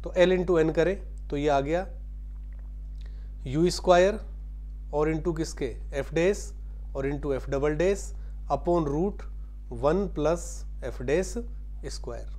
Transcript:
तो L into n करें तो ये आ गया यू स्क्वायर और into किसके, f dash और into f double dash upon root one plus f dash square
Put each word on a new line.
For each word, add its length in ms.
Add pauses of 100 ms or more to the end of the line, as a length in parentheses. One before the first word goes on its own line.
तो 160
L 180
into 240
n 140
करें 200 (340)
तो 80
ये 120
आ 120
गया 260 (1600)
यू 280
स्क्वायर 480 (760)
और 200
into 240
किसके, 360 (280)
f 140
dash 260 (540)
और 140
into 260
f 140
double 280
dash 260 (480)
upon 360
root 360 (580)
one 300
plus 340 (400)
f 180
dash 280 (600)
square 480